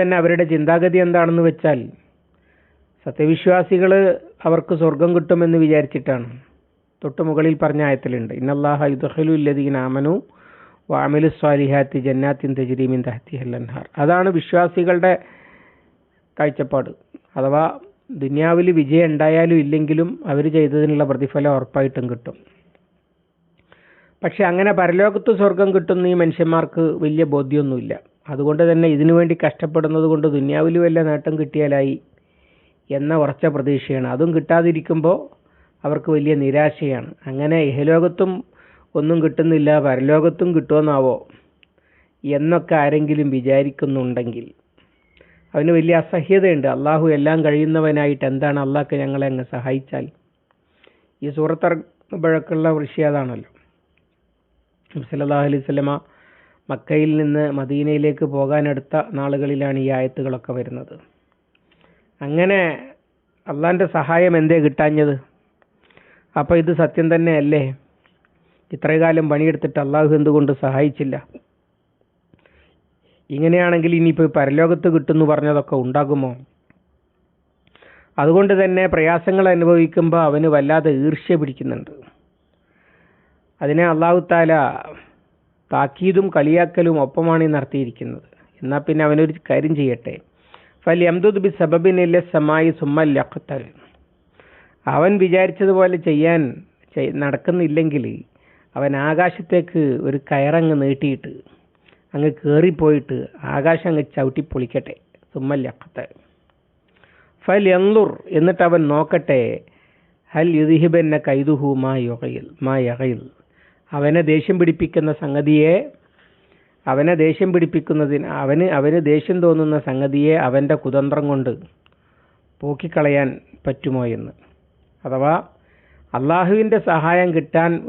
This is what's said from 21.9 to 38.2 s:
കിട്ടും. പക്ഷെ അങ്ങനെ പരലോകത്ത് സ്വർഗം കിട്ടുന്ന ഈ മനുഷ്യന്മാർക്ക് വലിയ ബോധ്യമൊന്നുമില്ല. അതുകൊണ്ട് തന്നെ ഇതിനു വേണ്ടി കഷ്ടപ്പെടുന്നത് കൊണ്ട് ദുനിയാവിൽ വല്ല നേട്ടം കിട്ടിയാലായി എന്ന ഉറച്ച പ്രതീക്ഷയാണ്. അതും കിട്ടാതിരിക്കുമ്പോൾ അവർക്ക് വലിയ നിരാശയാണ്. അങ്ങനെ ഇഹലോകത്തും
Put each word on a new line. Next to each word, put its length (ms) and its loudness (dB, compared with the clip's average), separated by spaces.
കിട്ടും. 260 -12
പക്ഷെ 280 -2
അങ്ങനെ 300 2
പരലോകത്ത് 500 2
സ്വർഗം 340 2
കിട്ടുന്ന 380 0
ഈ 100 2
മനുഷ്യന്മാർക്ക് 640 0
വലിയ 200 2
ബോധ്യമൊന്നുമില്ല. 600 -2
അതുകൊണ്ട് 380 0
തന്നെ 260 4
ഇതിനു 220 4
വേണ്ടി 160 2
കഷ്ടപ്പെടുന്നത് 680 -2
കൊണ്ട് 140 0
ദുനിയാവിൽ 480 0
വല്ല 140 2
നേട്ടം 320 -4
കിട്ടിയാലായി 560 -2
എന്ന 140 -4
ഉറച്ച 320 -2
പ്രതീക്ഷയാണ്. 600 -2
അതും 220 0
കിട്ടാതിരിക്കുമ്പോൾ 840 0
അവർക്ക് 320 -4
വലിയ 180 0
നിരാശയാണ്. 680 -2
അങ്ങനെ 280 -2
ഇഹലോകത്തും 600 0